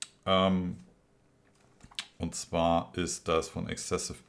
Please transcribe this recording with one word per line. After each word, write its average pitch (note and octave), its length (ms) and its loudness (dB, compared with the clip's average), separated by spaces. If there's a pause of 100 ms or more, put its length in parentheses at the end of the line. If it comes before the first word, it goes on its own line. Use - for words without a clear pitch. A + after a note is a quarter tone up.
(260)
Ähm, F#2 520 4 (1400)
und E2+ 160 -4
zwar E2+ 640 2
ist E2+ 320 -4
das D#2+ 200 2
von E2+ 200 -8
Excessive - 500 -6 (100)